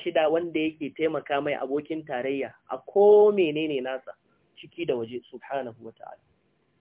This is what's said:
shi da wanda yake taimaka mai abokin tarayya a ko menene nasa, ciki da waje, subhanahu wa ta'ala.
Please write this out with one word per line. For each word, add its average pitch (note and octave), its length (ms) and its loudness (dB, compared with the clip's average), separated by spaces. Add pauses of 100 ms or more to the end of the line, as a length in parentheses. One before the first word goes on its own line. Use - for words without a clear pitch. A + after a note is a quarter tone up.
shi F3+ 80 -6
da D#3+ 180 2
wanda D#3+ 300 0
yake D#3 380 -4
taimaka D3 460 -2
mai D3 120 -4
abokin D3 520 -6
tarayya C3 460 -4 (180)
a C3 80 -6
ko G#3 540 6
menene D#3 500 0
nasa, C3 320 -10 (440)
ciki E3 280 -12
da C#3+ 80 0
waje, A#2+ 260 -6 (100)
subhanahu B2 500 -10
wa A2+ 120 -18
ta'ala. - 300 -20 (580)